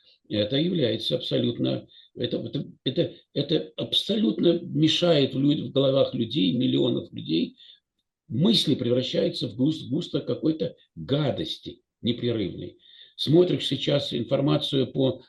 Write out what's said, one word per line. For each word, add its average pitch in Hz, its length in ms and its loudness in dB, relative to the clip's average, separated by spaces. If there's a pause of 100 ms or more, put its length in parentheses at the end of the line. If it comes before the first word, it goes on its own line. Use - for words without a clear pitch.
(280)
это 104 280 -2
является 147 600 0
абсолютно, 127 720 -2 (260)
это, - 220 -4
это, - 280 -6 (200)
это, 139 300 0 (180)
это - 440 -2
абсолютно 175 840 2
мешает 151 760 2
в 135 60 -2
люд-, 139 300 2
в - 20 -14
головах 135 420 2
людей, 135 380 0
миллионов 131 600 0
людей, 78 440 -2 (720)
мысли 160 460 2
превращаются 127 760 0
в 104 80 -12
гус-, 131 320 0
густо 147 320 -4
какой-то 160 560 -2 (180)
гадости - 840 -4 (220)
непрерывной. 110 760 -4 (400)
Смотришь 160 500 4
сейчас 139 460 -2
информацию 139 720 0
по 131 420 -2